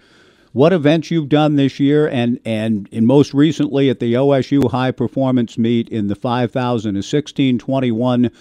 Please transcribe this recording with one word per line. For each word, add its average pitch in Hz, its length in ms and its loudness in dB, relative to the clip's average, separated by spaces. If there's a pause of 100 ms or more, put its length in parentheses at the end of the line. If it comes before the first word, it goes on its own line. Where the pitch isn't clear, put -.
(520)
what 147 200 4
events 156 400 2
you've 160 160 -2
done 151 260 2
this 139 240 0
year, 147 300 2
and, 120 360 -2
and, 110 460 -4
and 113 160 0
most 135 260 4
recently 139 560 0
at 120 120 -2
the 117 160 0
O 139 160 2
S 131 180 0
U 139 180 2
High 127 220 -2
Performance 127 680 -2
Meet 117 320 0
in 104 200 -4
the 101 80 -4
five 123 340 -4
thousand, 120 460 -4
a 101 60 -4
sixteen 139 560 -2
twenty-one 123 720 0 (100)